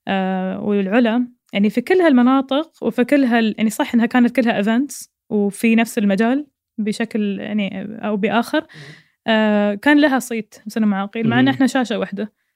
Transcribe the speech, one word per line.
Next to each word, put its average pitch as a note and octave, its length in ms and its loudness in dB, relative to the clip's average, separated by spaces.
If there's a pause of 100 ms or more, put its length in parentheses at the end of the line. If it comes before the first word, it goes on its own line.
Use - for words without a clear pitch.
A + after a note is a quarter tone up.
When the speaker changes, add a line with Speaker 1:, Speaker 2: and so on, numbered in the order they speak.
Speaker 1:
آه، F#3+ 520 -4
والعلا. A3 680 0 (240)
يعني G#3 180 2
في B3 100 -2
كل F#4 200 2
هالمناطق C4+ 840 2
وفي B3 200 0
كل C#4 200 4
هال-، A3+ 340 2
يعني A3 120 0
صح - 240 -4
إنها A#3 120 4
كانت A#3+ 340 2
كلها A3+ 220 0
events A#3 460 -2 (220)
وفي G#3 440 0
نفس A3+ 240 0
المجال، A3+ 480 0 (320)
بشكل G#3 600 -4
يعني G3 680 -6
أو G#3+ 100 -2
بآخر، A3+ 440 -2
Speaker 2:
مم. D#4 60 -8 (600)
Speaker 1:
آه، G#3 480 2
كان D4 260 2
لها C4+ 180 4
صيت A3+ 360 -8 (140)
سينما G#3 320 0
عقيل، A3+ 280 -4
مع A#3 120 2
إن B3+ 40 4
Speaker 2:
مم. C4+ 60 4
Speaker 1:
إحنا C4 160 2
شاشة A#3+ 320 -2
واحدة. G3 340 -6 (240)